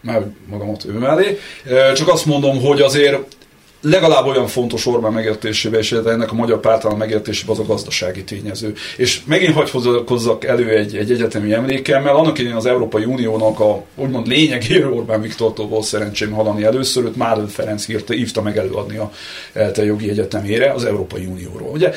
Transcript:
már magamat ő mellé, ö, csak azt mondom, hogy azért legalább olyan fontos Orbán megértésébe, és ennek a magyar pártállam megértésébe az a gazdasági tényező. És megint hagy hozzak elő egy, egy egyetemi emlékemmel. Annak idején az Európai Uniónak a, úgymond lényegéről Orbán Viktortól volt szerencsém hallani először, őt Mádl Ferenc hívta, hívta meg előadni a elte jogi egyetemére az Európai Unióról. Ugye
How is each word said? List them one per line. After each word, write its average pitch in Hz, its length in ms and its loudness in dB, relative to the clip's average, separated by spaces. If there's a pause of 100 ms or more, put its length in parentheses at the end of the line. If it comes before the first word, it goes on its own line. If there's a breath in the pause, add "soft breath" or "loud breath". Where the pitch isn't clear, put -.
már 113 220 -2 (280)
magamat 104 340 -6
ő 104 80 -8
mellé, 156 460 2 (280 loud breath)
ö, 135 280 6
csak 156 140 2
azt 165 180 4
mondom, 139 340 2
hogy 139 200 4
azért 139 380 4 (640)
legalább 156 460 4
olyan 131 200 2
fontos 117 400 -2
Orbán 117 260 2
megértésébe, 110 680 -2
és 107 140 0
ennek 113 380 0
a 110 40 -6
magyar 113 260 0
pártállam 113 380 2
megértésébe 107 540 -2
az 104 60 0
a 110 60 -2
gazdasági 92 600 -4
tényező. 104 500 -8 (220 loud breath)
És 123 300 0
megint 160 280 2
hagy 151 160 2 (360)
hozzak 113 380 0
elő 120 240 2
egy, 104 280 0
egy 104 140 -2
egyetemi 113 420 0
emlékemmel. 135 640 2
Annak 160 220 4
idején 120 180 -4
az 113 100 -2
Európai 110 380 0
Uniónak 110 560 0
a, 107 240 2 (120)
úgymond 123 300 -4
lényegéről 135 680 2
Orbán 110 280 -2
Viktortól 110 460 -2
volt 107 180 -2
szerencsém 104 480 -4
hallani 107 320 0
először, 127 400 2
őt 110 120 -6
Mádl 113 280 0
Ferenc 104 420 -6
hívta, 110 260 -6
hívta 113 300 -2
meg 104 160 -4
előadni 104 380 -4
a 107 140 -6 (420 loud breath)
elte 104 320 0
jogi 107 260 0
egyetemére 104 600 0
az 123 120 -4
Európai 98 420 -4
Unióról. 90 460 -10
Ugye 160 240 2